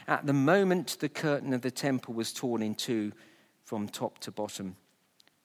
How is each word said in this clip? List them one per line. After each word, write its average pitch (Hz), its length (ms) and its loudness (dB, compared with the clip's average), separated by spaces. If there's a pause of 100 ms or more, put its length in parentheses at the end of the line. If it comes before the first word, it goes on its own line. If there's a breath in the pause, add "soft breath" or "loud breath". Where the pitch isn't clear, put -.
"At 147 200 0
the 143 80 4
moment 180 680 4
the 151 80 0
curtain 139 460 -2
of 120 80 -2
the 127 80 -2
temple 131 420 -2
was 113 220 -4
torn 117 280 0
in 107 120 0
two 107 380 -2 (520 loud breath)
from 104 240 -4
top - 320 -6
to - 100 -12
bottom. 98 460 -6 (680)